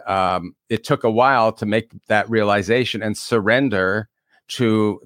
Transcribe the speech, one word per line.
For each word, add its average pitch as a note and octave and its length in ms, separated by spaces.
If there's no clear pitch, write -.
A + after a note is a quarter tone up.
um, F#2 480
it A2+ 140
took C#3 200
a A2+ 60
while A#2 420
to - 140
make A2 240
that G#2 240
realization G#2+ 720
and G#2+ 160
surrender G#2+ 920
to A2 560